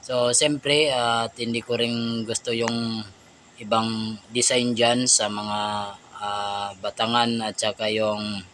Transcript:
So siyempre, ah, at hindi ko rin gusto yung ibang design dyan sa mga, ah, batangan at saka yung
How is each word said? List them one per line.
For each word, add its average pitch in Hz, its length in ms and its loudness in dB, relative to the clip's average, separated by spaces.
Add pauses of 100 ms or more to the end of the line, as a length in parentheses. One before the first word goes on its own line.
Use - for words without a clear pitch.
So 123 320 2
siyempre, 147 560 4
ah, 117 400 2
at - 80 -20
hindi 117 240 -2
ko 120 160 -2
rin 117 480 -2
gusto 113 240 -4
yung 117 560 -2 (500)
ibang 110 600 -2 (160)
design 123 420 2
dyan 120 300 4
sa 107 240 2
mga, 104 300 -4 (600)
ah, 101 500 -4 (120)
batangan 117 580 0
at 107 160 -4
saka 110 320 -2
yung 107 540 -2 (120)